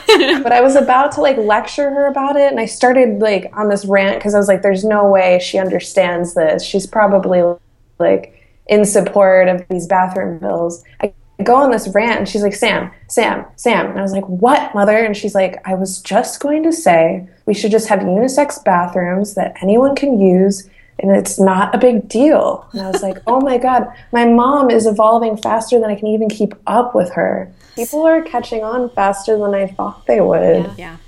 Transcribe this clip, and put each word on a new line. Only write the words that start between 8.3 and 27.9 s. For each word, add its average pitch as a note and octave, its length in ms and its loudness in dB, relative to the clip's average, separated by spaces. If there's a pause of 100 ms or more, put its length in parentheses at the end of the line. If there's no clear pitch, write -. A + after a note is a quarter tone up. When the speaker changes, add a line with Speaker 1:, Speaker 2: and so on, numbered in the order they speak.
Speaker 1:
in G#3 180 4
support F#3+ 600 2
of F3+ 220 -2
these F3 180 -6
bathroom F#3 500 -2
bills." E3+ 460 -6 (180)
I G#3 120 -6 (300)
go A#3 120 4
on C#4 160 4
this G#3+ 160 -2
rant, G#3+ 320 -2
and G3 100 -6
she's G#3 140 -4
like, G3+ 100 0
"Sam, G3 380 -2 (160)
Sam, - 380 -2 (100)
Sam." G3+ 320 -2
And G3 120 -8
I G3 40 -4
was G3 100 -4
like, G3 120 -6
"What, G#3 500 0
Mother?" G#3 240 2
And G#3 180 -2
she's G3+ 160 -6
like, F#3+ 320 -2
"I F#3+ 80 -4
was F#3+ 260 -6
just - 400 -4
going D4 220 -2
to D#4+ 100 0
say F3+ 560 0 (200)
we G#3 80 0
should G#3 160 -2
just A3 160 0
have G3 140 0
unisex B3+ 640 -2
bathrooms F3+ 680 -2
that F#3 300 -6
anyone A#3+ 320 2
can C4+ 240 0
use, F#3+ 500 2 (300)
and G3 160 -2
it's G3 240 -4
not F#3+ 340 2
a - 60 -2
big A#3+ 280 2
deal." - 640 0
And G3+ 100 -8
I F#3+ 100 -8
was - 100 -8
like, F#3+ 240 -6
"Oh B3 160 0
my C4 160 0
God, B3 300 0 (240)
my A#3+ 140 2
mom B3+ 440 4
is A3+ 160 2
evolving A3 520 2
faster A3 420 0
than A3 100 -2
I G#3 60 -4
can G#3+ 140 -6
even A3 200 -2
keep G#3 240 -4 (140)
up A3+ 260 0
with - 200 0
her." F#3 360 -4 (260)
People D4 300 -4